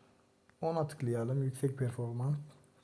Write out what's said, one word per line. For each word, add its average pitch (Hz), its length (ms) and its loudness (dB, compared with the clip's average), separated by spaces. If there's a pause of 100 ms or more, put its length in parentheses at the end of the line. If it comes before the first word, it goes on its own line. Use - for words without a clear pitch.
(600)
Ona 160 260 2
tıklayalım, 123 560 0
yüksek 135 360 0
performans. 120 580 0 (480)